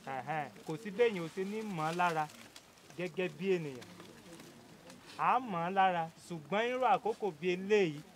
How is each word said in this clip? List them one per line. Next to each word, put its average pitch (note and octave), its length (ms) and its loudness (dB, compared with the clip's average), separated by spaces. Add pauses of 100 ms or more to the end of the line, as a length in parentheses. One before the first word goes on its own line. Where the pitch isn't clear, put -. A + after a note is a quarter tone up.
ẹ̀hẹ́n, C3+ 420 -4 (120)
kò - 160 -8
sí F3 160 -8
béèyàn G#3+ 280 4
ò E3 100 -4
ṣe F#3+ 160 -6
ní G#3 180 -4
mọ̀ E3+ 240 -4
ọ́ E3+ 100 0
lára E3 280 4 (640)
gẹ́gẹ́ F3+ 400 -2
bí D#3 180 -6
ènìyàn. D3+ 400 0 (1300)
À D#3 140 0
á A3 100 4
mọ̀ G#3 220 -2
ọ́ F3 100 0
lára, F#3+ 340 4 (140)
ṣùgbọ́n E3+ 460 -2
irú B3+ 200 0
àkókò G#3 460 2
bí D#3 180 -6
eléyìí F#3 520 2 (160)